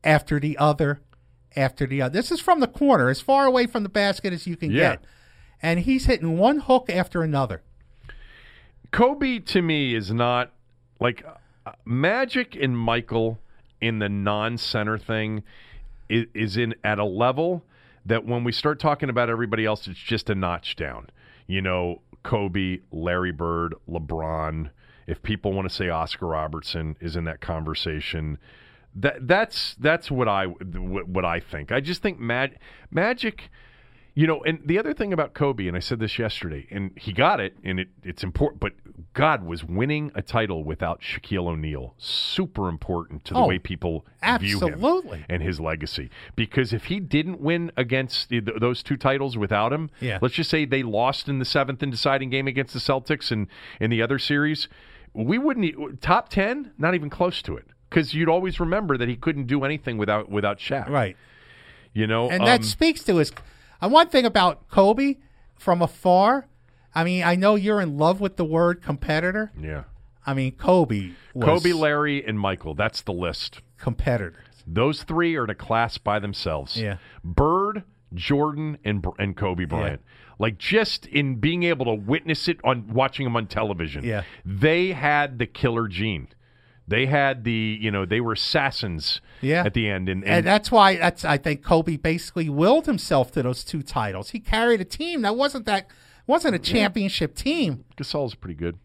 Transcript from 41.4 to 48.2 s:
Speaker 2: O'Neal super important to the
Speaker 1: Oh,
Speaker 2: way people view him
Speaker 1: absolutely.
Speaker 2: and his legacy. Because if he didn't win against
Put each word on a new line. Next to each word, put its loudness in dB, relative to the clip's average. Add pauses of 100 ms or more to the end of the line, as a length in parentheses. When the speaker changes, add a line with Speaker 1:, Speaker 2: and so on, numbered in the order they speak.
Speaker 2:
O'Neal -6
super -4
important -6
to -8
the 4
Speaker 1:
Oh, 6
Speaker 2:
way 2
people -6 (340)
view -4
him 0
Speaker 1:
absolutely. -2
Speaker 2:
and -4
his -4
legacy. -6 (260)
Because 0
if -4
he -2
didn't -2
win 0
against -2